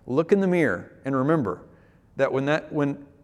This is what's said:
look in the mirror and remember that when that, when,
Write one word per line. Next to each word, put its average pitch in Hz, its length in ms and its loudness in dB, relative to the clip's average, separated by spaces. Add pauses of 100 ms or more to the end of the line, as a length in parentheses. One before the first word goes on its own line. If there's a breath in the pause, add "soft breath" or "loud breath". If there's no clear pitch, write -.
look 156 260 2
in 196 80 4
the 190 80 2
mirror 127 420 0 (140)
and 135 100 -4
remember 135 460 0 (560 soft breath)
that 135 160 0
when 135 140 0
that, 151 260 -2
when, 143 340 -2 (180)